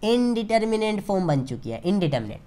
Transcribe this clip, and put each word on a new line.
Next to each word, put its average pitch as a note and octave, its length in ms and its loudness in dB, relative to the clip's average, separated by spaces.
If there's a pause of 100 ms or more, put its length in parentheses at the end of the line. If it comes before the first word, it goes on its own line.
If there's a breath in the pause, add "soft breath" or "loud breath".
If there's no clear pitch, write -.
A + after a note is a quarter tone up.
इनडिटरमिनेट A3 1000 2
फॉर्म F#3+ 240 0
बन C#3+ 180 2
चुकी B2 260 -8
है, A2+ 100 -6
इनडिटरमिनेट। D3 680 0